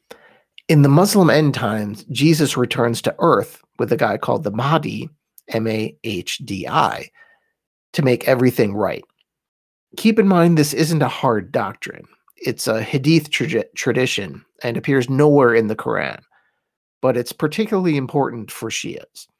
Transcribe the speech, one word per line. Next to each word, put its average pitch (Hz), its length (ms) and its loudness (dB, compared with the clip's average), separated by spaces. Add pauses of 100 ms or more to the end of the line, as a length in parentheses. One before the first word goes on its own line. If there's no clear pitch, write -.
(680)
In 151 140 6
the 143 80 6
Muslim 180 400 6
end 143 240 4
times, 107 520 -6
Jesus 147 520 2
returns 117 460 -2
to - 160 -2
earth 120 420 0 (160)
with 127 140 -2
a 156 60 0
guy 110 200 0
called 127 260 -2
the 101 80 -4
Mahdi, 123 580 -2 (400)
M 113 160 -4
A 110 380 -4
H 98 420 -8
D 98 220 -8
I, - 420 -2 (840)
to 151 100 -2
make 123 240 2
everything 123 480 2
right. 98 280 -4 (920)
Keep 226 220 2
in 196 80 4
mind, 170 320 4
this 147 160 0
isn't 151 260 0
a 131 60 2
hard 110 440 -2
doctrine. - 540 -8 (320)
It's - 300 -6
a 110 160 -2
hadith 151 480 0
tradi-, 151 340 -2 (100)
tradition 123 680 -4 (160)
and 117 160 -4
appears 131 320 0
nowhere 135 460 6
in 110 120 4
the 110 80 -2
Quran, 92 460 -6 (800)
but 127 160 0
it's 123 160 -6
particularly 180 640 -2
important 123 540 -4
for 113 180 -10
Shias. - 580 -12 (120)